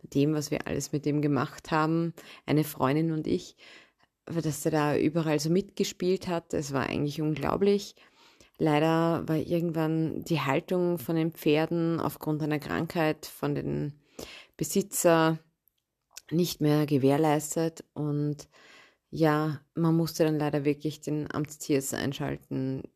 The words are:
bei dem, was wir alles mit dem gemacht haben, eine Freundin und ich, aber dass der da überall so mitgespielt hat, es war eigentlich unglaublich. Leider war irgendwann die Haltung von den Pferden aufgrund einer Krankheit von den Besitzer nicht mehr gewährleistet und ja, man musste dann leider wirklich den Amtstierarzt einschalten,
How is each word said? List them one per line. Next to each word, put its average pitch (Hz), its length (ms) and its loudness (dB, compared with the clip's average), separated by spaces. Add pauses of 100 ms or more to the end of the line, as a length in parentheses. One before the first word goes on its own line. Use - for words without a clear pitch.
bei - 120 -18
dem, 143 200 4
was 147 180 -4
wir - 160 -4
alles - 240 -6
mit 147 140 -4
dem 147 160 0
gemacht 143 500 -2
haben, 165 420 2 (320)
eine 147 180 4
Freundin 151 480 0
und 156 160 -4
ich, - 280 -4 (720)
aber 165 160 -4
dass 151 200 -4
der 160 100 0
da 147 260 2
überall 156 420 0
so 156 100 -2
mitgespielt 185 800 -2
hat, 170 260 -4
es 143 200 -4
war 135 140 0
eigentlich 147 340 -2
unglaublich. 156 720 0 (640)
Leider 160 720 2
war 160 100 0
irgendwann 160 840 0
die 160 180 0
Haltung 175 560 0
von 165 180 -4
den 160 180 0
Pferden 165 640 2
aufgrund - 420 -4
einer 151 180 -2
Krankheit 156 680 -2
von - 280 -4
den 143 460 -4 (560)
Besitzer 165 840 2 (920)
nicht 170 300 0
mehr 151 240 4
gewährleistet 147 1000 2 (100)
und 147 540 -2 (640)
ja, 151 500 2 (140)
man 165 200 4
musste 165 300 2
dann 156 140 2
leider 147 260 0
wirklich 147 360 -2
den 151 320 -4
Amtstierarzt 143 600 -2
einschalten, 139 920 -4 (120)